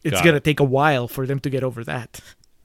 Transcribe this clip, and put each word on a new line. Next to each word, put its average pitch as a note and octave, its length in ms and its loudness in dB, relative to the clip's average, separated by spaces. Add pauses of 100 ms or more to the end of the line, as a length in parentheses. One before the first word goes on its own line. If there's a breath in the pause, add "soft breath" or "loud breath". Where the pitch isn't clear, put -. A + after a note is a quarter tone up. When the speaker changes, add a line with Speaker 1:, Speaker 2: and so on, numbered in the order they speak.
Speaker 1:
it's D#3+ 140 -2
Speaker 2:
Got F3+ 80 2
Speaker 1:
gonna E3 140 6
Speaker 2:
it. C3+ 60 -8
Speaker 1:
take D3+ 140 2
a C#3+ 60 4
while C3+ 420 2
for C3 220 -6
them C3+ 100 -2
to - 100 -6
get C3 140 -4
over B2+ 220 -6
that, B2+ 340 -10 (460)